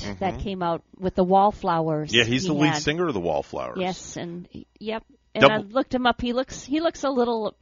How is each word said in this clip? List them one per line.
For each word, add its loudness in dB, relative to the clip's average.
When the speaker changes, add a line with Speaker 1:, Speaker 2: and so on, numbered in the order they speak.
Speaker 1:
that -2
Speaker 2:
Mm-hmm. -8
Speaker 1:
came -4
out -2
with -4
the 4
Wallflowers 2
Speaker 2:
Yeah, 6
he's 0
Speaker 1:
he -2
Speaker 2:
the 0
lead 4
Speaker 1:
had. 0
Speaker 2:
singer 0
of 0
the 0
Wallflowers. -4
Speaker 1:
Yes, -6
and, -10
yep. -8
And 4
I 10
Speaker 2:
Double -8
Speaker 1:
looked -2
him 2
up. 2
He -2
looks, -6
he -2
looks -2
a 2
little 0